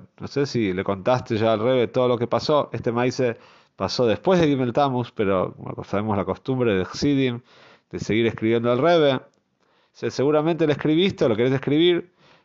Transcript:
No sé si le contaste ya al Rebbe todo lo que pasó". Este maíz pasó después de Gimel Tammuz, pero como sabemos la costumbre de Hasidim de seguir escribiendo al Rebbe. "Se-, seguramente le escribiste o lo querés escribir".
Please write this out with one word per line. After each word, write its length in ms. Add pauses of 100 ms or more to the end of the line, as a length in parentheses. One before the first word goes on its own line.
(200)
No 80
sé 200
si 260
le 100
contaste 540
ya 160
al 60
Rebbe 280
todo 200
lo 100
que 100
pasó". 460
Este 180
maíz 300 (540)
pasó 320
después 340
de 60
Gimel 260
Tammuz, 380
pero 420
como 300
sabemos 340
la 80
costumbre 480
de 80
Hasidim 600 (500)
de 80
seguir 260
escribiendo 460
al 80
Rebbe. 420 (680)
"Se-, 200
seguramente 540
le 80
escribiste 520
o 40
lo 60
querés 180
escribir". 580 (340)